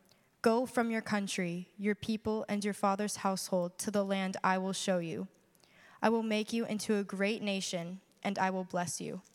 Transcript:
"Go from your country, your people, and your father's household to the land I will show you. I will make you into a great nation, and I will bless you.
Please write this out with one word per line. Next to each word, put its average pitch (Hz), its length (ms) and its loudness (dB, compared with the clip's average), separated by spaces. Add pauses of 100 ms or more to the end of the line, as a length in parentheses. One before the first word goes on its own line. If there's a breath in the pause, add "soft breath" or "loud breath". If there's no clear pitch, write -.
(420 soft breath)
"Go 233 240 4
from 233 240 0
your 220 120 0
country, 185 760 -2
your 208 160 0
people, 220 560 -2
and 208 160 -2
your 208 80 0
father's 202 440 2
household 185 600 0
to - 140 -4
the 202 120 4
land 190 400 0
I 185 140 4
will 190 160 -2
show 185 240 2
you. 170 300 -2 (720 soft breath)
I 220 80 6
will 226 140 4
make 214 280 0
you 233 140 0
into 214 300 0
a 202 80 2
great 196 400 0
nation, 190 560 -2 (240)
and 196 160 0
I 190 100 4
will 185 140 -2
bless 175 360 -2
you. 170 220 -8 (140)